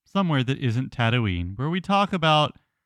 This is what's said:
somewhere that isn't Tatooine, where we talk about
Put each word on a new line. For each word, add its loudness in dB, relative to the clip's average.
somewhere 0
that -2
isn't -2
Tatooine, 0
where -4
we -4
talk 0
about 2